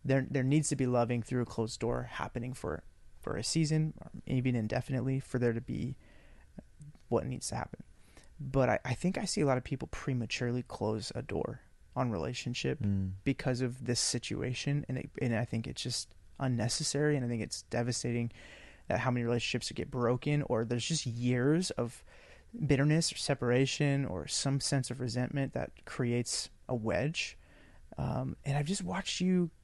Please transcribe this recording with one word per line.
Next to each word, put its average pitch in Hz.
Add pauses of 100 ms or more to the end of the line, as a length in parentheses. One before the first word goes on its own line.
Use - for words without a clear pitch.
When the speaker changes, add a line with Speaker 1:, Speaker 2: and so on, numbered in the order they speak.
Speaker 1:
there, 135
there 135
needs 147
to 147
be 131
loving 120
through 123
a 117
closed 113
door 123
happening 127
for, - (360)
for -
a -
season, 156
or - (160)
even 127
indefinitely, 127
for -
there 120
to 113
be 117 (1120)
what -
needs -
to -
happen. - (560)
But 131
I, 110
I 127
think 180
I 208
see -
a 151
lot 131
of 127
people -
prematurely 123
close 107
a -
door - (340)
on 127
relationship 127
Speaker 2:
Mm. 98 (120)
Speaker 1:
because 131
of 127
this 123
situation. 127
And 131
it, - (120)
and 117
I 110
think 113
it's 131
just - (260)
unnecessary. 139
And 127
I -
think 117
it's -
devastating 120 (580)
that 104
how 123
many 123
relationships 117
get -
broken, 127
or 117
there's 117
just 165
years 123
of - (640)
bitterness 147
or -
separation 135
or 85
some 139
sense -
of 135
resentment 127
that - (140)
creates - (200)
a 127
wedge. 117 (600)
Um, 131
and 139
I've 147
just 190
watched 180
you 180 (140)